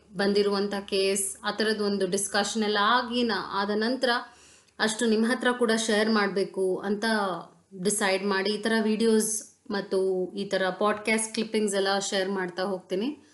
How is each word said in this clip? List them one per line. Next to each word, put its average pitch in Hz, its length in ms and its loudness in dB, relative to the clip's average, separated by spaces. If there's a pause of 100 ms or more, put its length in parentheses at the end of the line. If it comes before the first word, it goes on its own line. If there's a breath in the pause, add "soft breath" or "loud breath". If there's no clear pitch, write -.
(160)
ಬಂದಿರುವಂಥ 202 580 2
ಕೇಸ್, 196 720 -2
ಆ 214 60 -2
ಥರದ್ 214 320 -2
ಒಂದು 202 240 0
ಡಿಸ್ಕಷನ್ 202 560 -2
ಎಲ್ಲ 208 180 0
ಆಗಿ 240 420 2
ನ-, 226 100 0 (200)
ಆದ 202 220 -2
ನಂತರ 247 360 0 (680 loud breath)
ಅಷ್ಟು 226 280 0
ನಿಮ್ 220 180 4
ಹತ್ರ 240 280 0
ಕೂಡ 240 180 2 (160)
ಶೇರ್ 214 240 2
ಮಾಡ್ಬೇಕು 190 680 0
ಅಂತ 202 260 -2 (800)
ಡಿಸೈಡ್ 196 400 2
ಮಾಡಿ 196 300 0
ಈ 208 40 -4
ಥರ 220 140 -2 (100)
ವಿಡಿಯೋಸ್ 220 640 2 (260)
ಮತ್ತು 190 640 0
ಈ 202 80 -4
ಥರ 190 260 0
ಪಾಡ್‌ಕ್ಯಾಸ್ಟ್ 214 640 0
ಕ್ಲಿಪ್ಪಿಂಗ್ಸ್ 214 400 0
ಎಲ್ಲ 196 240 2
ಶೇರ್ 190 300 -2
ಮಾಡ್ತಾ 185 340 -4
ಹೋಗ್ತೀನಿ. 196 560 -4 (160 soft breath)